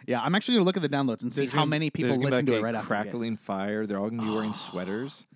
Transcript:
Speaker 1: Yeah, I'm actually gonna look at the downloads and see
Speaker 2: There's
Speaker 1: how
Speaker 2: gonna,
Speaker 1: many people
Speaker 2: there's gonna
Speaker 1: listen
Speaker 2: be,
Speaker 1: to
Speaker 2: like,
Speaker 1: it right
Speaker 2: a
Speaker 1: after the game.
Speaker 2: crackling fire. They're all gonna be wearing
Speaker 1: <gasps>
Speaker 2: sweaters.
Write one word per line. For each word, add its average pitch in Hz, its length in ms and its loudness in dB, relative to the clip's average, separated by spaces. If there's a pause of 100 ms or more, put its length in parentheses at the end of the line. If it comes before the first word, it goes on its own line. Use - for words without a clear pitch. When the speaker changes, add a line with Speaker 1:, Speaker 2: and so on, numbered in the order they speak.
Speaker 1:
Yeah, 120 160 0
I'm 143 140 2
actually 240 220 4
gonna 196 80 8
look 180 120 2
at 185 60 -2
the 147 60 0
downloads 139 340 0
and 123 100 -4
see 139 100 0
Speaker 2:
There's 127 100 -2
Speaker 1:
how 143 80 2
Speaker 2:
gonna, 151 100 4
Speaker 1:
many 151 200 0
people 131 180 -2
Speaker 2:
there's 131 100 2
gonna 135 120 2
Speaker 1:
listen 127 140 4
Speaker 2:
be, 131 60 2
Speaker 1:
to 120 80 4
Speaker 2:
like, 107 40 0
Speaker 1:
it - 20 -2
right 113 100 -2
Speaker 2:
a 113 40 -2
Speaker 1:
after 101 100 -6
the 117 80 2
game. 101 80 0
Speaker 2:
crackling 113 320 -4
fire. 104 500 -4
They're 101 140 -2
all 104 100 -2
gonna 117 140 -4
be 107 60 -2
wearing 107 220 -2
Speaker 1:
<gasps> - 0 -
Speaker 2:
sweaters. 104 840 -6